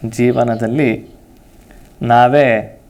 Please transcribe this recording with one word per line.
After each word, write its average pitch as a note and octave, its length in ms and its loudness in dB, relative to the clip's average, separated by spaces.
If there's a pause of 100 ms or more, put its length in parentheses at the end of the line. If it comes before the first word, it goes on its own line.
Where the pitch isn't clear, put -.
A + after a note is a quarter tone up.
(100)
ಜೀವನದಲ್ಲಿ A#2+ 960 -2 (920)
ನಾವೇ A#2+ 760 2 (100)